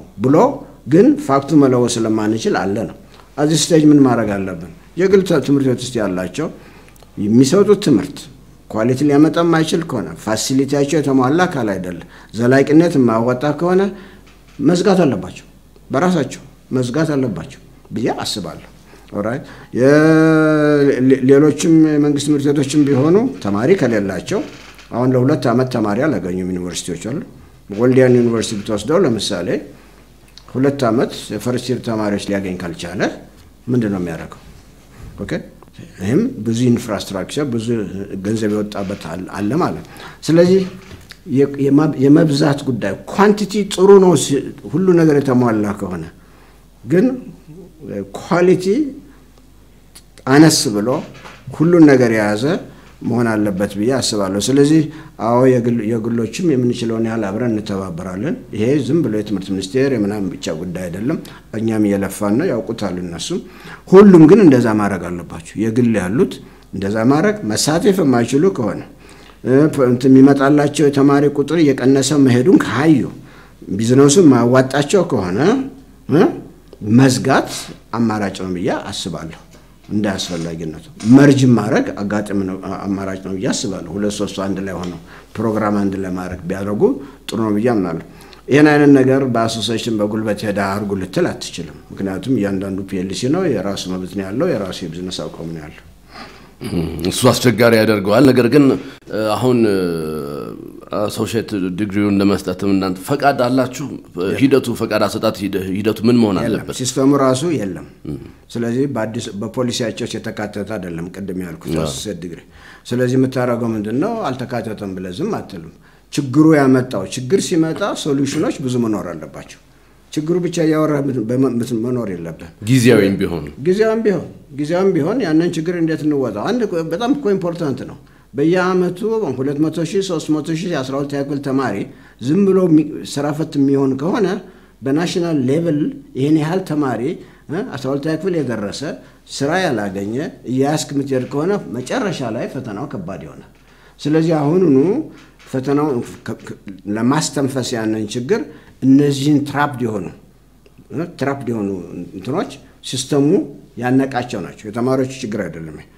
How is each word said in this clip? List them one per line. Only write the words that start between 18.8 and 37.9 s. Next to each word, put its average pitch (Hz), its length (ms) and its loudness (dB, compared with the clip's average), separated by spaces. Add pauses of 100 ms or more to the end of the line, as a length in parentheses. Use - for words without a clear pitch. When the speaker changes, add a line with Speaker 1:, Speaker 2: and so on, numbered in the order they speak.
Speaker 1:
ኦራይት። 110 300 -6 (320)
የ-፣ 131 160 4 (1080)
ሌ-፣ 131 240 4
ሌሎችም 143 480 4 (140)
የመንግስት 147 380 2
ትምህርት 147 200 0
ቤቶችም 147 380 2
ቢሆኑ 139 320 4 (240)
ተማሪ 104 360 -2
ከሌላቸው 110 640 -2 (520)
አሁን 127 180 0
ለሁለት 127 360 2
ዓመት 127 240 2
ተማሪ 110 320 -2
አላገኙም 92 480 -2
ዩኒቨርሲቲዎች 90 560 -8
አሉ። 131 140 -6 (500)
ወልዲያን 123 460 4
ዩኒቨርሲቲ 113 400 0
ብትወስደው 107 440 -2
ለምሳሌ 104 480 -2 (1000)
ሁለት 135 360 0
ዓመት 117 300 0 (140)
የፈርስት 120 400 -4
ይር 123 140 -2
ተማሪዎች 107 440 -4
ሊያገኝ 95 320 -4
ካልቻለ 90 440 -8 (640)
ምንድን 120 240 0
ነው 98 80 -4
የሚያደርገው? 82 420 -10 (800)
ኦኬ። 104 120 -8 (640)
ይህም 107 260 0 (180)
ብዙ 113 260 -2
ኢንፍራስትራክቸር፣ 101 800 -2
ብዙ 117 200 -4 (520)